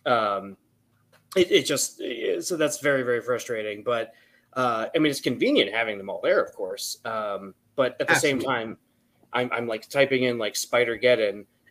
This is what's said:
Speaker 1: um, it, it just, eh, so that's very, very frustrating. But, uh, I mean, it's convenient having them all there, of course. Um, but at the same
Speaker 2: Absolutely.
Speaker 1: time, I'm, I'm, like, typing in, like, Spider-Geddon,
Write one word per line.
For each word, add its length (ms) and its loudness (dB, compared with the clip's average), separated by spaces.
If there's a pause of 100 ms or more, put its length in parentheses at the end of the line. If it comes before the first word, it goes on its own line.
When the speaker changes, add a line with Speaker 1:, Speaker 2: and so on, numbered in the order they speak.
Speaker 1:
um, 500 0 (800)
it, 160 4
it 140 6
just, 360 -2
eh, 400 -2
so 160 -4
that's 220 0
very, 240 2
very 180 0
frustrating. 640 -4
But, 300 -2 (400)
uh, 420 0
I 40 4
mean, 120 4
it's 100 -6
convenient 500 2
having 260 -2
them 120 -10
all 120 -6
there, 200 2
of 120 -6
course. 520 -8
Um, 480 -6 (220)
but 240 2
at 80 0
the 80 4
same 220 2
Speaker 2:
Absolutely. 80 -4 (200)
Speaker 1:
time, 120 -12 (560)
I'm, 180 0
I'm, 160 -2
like, 220 -6
typing 340 2
in, 140 0
like, 180 -4
Spider-Geddon, 920 2 (260)